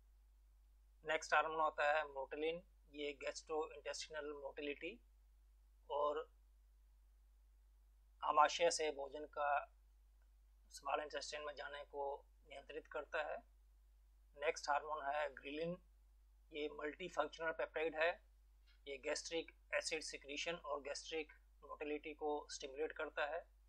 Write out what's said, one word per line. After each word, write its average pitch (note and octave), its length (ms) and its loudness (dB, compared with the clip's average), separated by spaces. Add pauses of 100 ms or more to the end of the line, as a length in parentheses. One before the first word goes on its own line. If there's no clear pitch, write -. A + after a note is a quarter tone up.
(1040)
Next D#3 280 2
hormone D#3+ 260 6
होता D3+ 380 6
है D#3 60 4
मोटिलिन, D3 600 -2 (300)
ये D3 300 -4
gastrointestinal D3 1200 -4
motility D3 560 -6 (920)
और D3 400 2 (1900)
आमाशय D3+ 480 8
से D#3 200 2
भोजन C#3 340 -6
का C#3+ 460 0 (1000)
small C#3 300 2
intestine D3+ 440 -4
में D3 120 -6
जाने C#3+ 300 -8
को C#3 400 -6 (240)
नियंत्रित C#3+ 380 -12
करता D3+ 360 -2
है। D#3+ 140 -4 (1000)
Next D3+ 320 0
hormone D3 360 2
है C#3+ 280 0
ghrelin, D#3 440 -4 (760)
ये D3+ 160 -2
multifunctional D#3 840 -2
peptide D#3 440 0
है, E3 260 4 (680)
ये C#3 100 -8
gastric D#3 540 -2 (240)
acid D3+ 260 0
secretion D3 540 -4
और D3 260 -4
gastric D3+ 520 -4 (300)
motility D3+ 500 -4
को D3 360 -2
stimulate C#3+ 420 -4
करता D#3 340 -2
है। D#3+ 440 -6